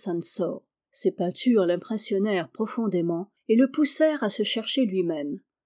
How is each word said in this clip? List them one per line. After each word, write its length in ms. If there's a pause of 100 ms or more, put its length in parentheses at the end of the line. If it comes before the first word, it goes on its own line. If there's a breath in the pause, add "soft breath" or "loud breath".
Ensor. 580 (260)
Ses 220
peintures 540
l'impressionnèrent 840
profondément 840 (160)
et 100
le 140
poussèrent 520
à 80
se 140
chercher 400
lui-même. 560 (260)